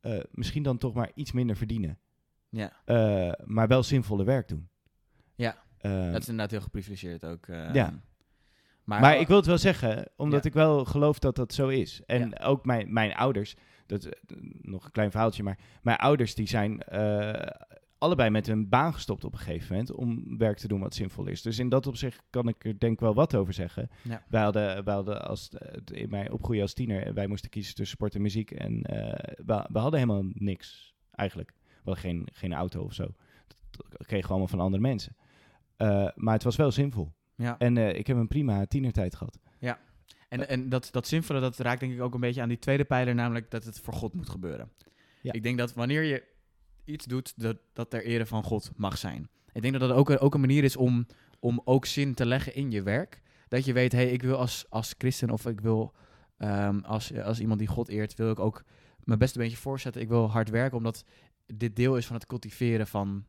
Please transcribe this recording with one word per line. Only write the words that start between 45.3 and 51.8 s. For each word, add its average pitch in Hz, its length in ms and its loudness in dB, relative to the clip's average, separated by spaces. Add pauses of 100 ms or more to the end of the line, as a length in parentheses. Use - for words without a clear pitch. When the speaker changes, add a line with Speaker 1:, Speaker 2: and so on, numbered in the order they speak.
Speaker 2:
Ik 113 100 -6
denk 123 140 0
dat 120 160 -2
wanneer 135 300 0
je 143 200 -2 (600)
iets 147 200 -10
doet, 127 360 -6
dat, 113 160 -2 (160)
dat 120 160 -8
ter 113 160 -6
ere 117 200 0
van 107 180 -2
God - 320 -4
mag 98 220 -2
zijn. 73 320 -8 (240)
Ik 113 80 -4
denk 127 180 2
dat 127 100 4
dat 123 80 6
ook 139 120 8
een, 139 100 6
ook 139 140 6
een 147 60 2
manier 139 240 6
is 135 120 4
om, 123 300 2 (340)
om 120 240 0
ook 131 220 4